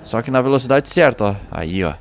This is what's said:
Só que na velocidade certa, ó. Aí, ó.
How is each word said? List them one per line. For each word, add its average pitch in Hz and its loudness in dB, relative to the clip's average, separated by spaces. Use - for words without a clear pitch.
Só 113 -4
que - -8
na 131 2
velocidade 135 2
certa, 147 2
ó. 101 0
Aí, 85 -4
ó. 78 -2